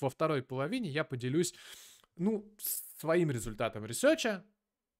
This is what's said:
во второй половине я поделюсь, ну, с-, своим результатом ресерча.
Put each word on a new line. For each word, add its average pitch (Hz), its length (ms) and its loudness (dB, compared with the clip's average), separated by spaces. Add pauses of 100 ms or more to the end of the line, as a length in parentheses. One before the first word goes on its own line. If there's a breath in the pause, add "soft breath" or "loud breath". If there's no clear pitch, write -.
во 135 80 2
второй 156 340 0
половине 160 460 -4
я 147 140 -2
поделюсь, 135 500 0 (640 loud breath)
ну, 208 420 -2
с-, - 240 -6 (180)
своим 160 300 4
результатом 110 540 -4
ресерча. 202 580 2 (560)